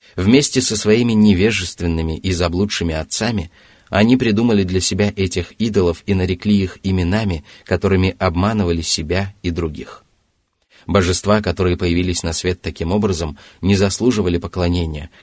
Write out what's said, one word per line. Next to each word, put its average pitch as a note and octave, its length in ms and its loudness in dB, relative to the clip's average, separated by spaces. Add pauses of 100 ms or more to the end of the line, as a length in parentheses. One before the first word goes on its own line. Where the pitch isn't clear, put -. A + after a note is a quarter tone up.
(180)
Вместе B2 440 4
со A2+ 140 0
своими A2+ 380 2
невежественными F2+ 1040 2
и F#2 160 -4
заблудшими F2 600 -2
отцами E2+ 560 -4 (400)
они A2+ 280 4
придумали A2+ 460 2
для F#2 180 -2
себя G2+ 340 0
этих F#2 380 -4
идолов G2+ 520 0
и G2+ 80 0
нарекли F#2 480 0
их - 220 -6
именами, F#2 640 -2 (180)
которыми F#2 560 0
обманывали F#2 600 0
себя F2 600 -4
и F2+ 100 -4
других. D#2+ 520 -8 (800)
Божества, G2 560 2
которые F2+ 360 0
появились F2+ 460 -2
на E2+ 100 -4
свет F2+ 280 -4
таким E2 300 -6
образом, F#2 460 -2 (240)
не G2 140 2
заслуживали G2 600 0
поклонения, E2+ 720 -4 (140)